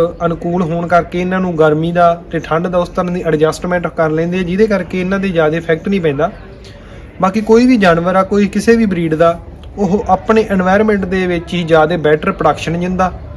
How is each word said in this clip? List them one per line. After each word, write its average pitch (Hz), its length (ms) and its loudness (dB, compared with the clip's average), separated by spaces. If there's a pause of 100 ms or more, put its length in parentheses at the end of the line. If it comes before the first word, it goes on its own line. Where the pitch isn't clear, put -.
(240)
ਅਨੁਕੂਲ 170 380 -2
ਹੋਣ 170 240 -4
ਕਰਕੇ 175 340 0
ਇਹਨਾਂ 180 200 -2
ਨੂੰ 180 180 -2
ਗਰਮੀ 156 340 2
ਦਾ 170 380 4
ਤੇ 170 80 -4
ਠੰਡ 165 280 -2
ਦਾ 180 120 -2
ਉਸ 175 100 0
ਤਰ੍ਹਾਂ 180 260 -4
ਦੀ 180 80 -4
ਐਡਜਸਟਮੈਂਟ 165 640 -2
ਕਰ 160 240 -2
ਲੈਂਦੇ 170 280 -2
ਆ, 185 40 -2
ਜਿਹਦੇ 185 240 0
ਕਰਕੇ 185 340 -2
ਇਹਨਾਂ 185 180 -2
'ਤੇ 196 100 -4
ਜ਼ਿਆਦਾ 165 280 0
ਇਫੈਕਟ 165 320 -2
ਨਹੀਂ 196 120 0
ਪੈਂਦਾ। 156 300 0 (920)
ਬਾਕੀ 190 200 0
ਕੋਈ 226 260 6
ਵੀ 254 100 6
ਜਾਨਵਰ 180 400 4
ਆ, 190 60 4
ਕੋਈ 202 240 2
ਕਿਸੇ 214 300 0
ਵੀ 226 100 2
ਬਰੀਡ 170 280 -2
ਦਾ, 170 240 2 (400)
ਉਹ 202 300 0
ਆਪਣੇ 220 360 2 (100)
ਏਨਵਾਯਰਮੇਂਟ 196 520 2
ਦੇ 185 200 -2
ਵਿੱਚ 175 280 -4
ਹੀ 175 80 -2
ਜ਼ਿਆਦਾ 160 340 4
ਬੈਟਰ 156 360 0
ਪ੍ਰੋਡਕਸ਼ਨ 160 480 -2
ਦਿੰਦਾ 180 320 -2 (240)